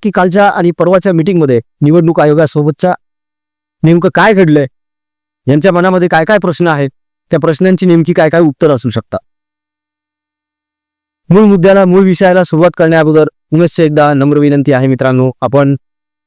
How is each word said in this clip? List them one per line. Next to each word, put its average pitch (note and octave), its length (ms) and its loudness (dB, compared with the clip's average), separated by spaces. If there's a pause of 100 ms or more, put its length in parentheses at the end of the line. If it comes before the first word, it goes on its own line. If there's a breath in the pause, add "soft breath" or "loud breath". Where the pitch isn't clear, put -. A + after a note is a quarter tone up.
की G#3+ 80 -4
कालच्या F#3+ 380 0
आणि F3 220 -2
परवाच्या F3 420 -2
मीटिंगमध्ये D#3 480 0 (200)
निवडणूक D#3+ 380 0
आयोगासोबतच्या D3+ 760 -2 (880)
नेमकं E3+ 300 2
काय G3 200 2
घडलंय, D3+ 340 0 (800)
यांच्या D3+ 240 0
मनामध्ये F3+ 360 0
काय E3 180 0
काय G#3+ 120 0
प्रश्न F3 300 -4
आहेत, C#3+ 220 -2 (420)
त्या E3 80 0
प्रश्नांची F3 460 0
नेमकी E3+ 280 2
काय D#3+ 160 0
काय E3 120 0
उत्तर D#3 280 0
असू B2+ 200 -2
शकतात. G#2+ 300 -8 (2000)
मूळ F#3+ 140 4
मुद्द्याला, G3 420 2
मूळ F#3 180 2
विषयाला F#3 400 2
सुरुवात F3 340 0
करण्याअगोदर D#3 500 2 (220)
पुनश्च E3 300 -2
एकदा D3+ 340 0
नम्र C#3+ 240 0
विनंती C#3+ 340 0
आहे C3 160 0
मित्रांनो, C3 440 -2 (100)
आपण C#3 340 0 (520)